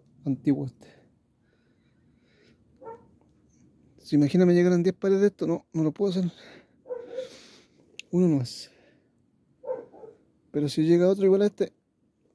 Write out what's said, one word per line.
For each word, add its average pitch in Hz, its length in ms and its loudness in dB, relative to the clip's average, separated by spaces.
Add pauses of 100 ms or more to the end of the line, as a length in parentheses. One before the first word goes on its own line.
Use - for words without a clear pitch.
(240)
antiguo 139 420 -2
este. - 220 -18 (3000)
Si - 180 -4
imagina 147 300 4
me 175 80 6
llegaran 175 280 4
diez 180 120 0
pares 196 260 0
de 202 80 4
esto, 196 180 -6
no, 165 260 -4
no 160 100 -2
lo 156 100 0
puedo 202 180 -2
hacer. 180 200 -2 (1800)
Uno 180 160 2
nomás. 139 440 -4 (1800)
Pero 147 200 -4
si 156 140 -2
llega 170 240 4
otro 196 180 0
igual 196 160 2
a 208 40 2
este, - 280 -6 (600)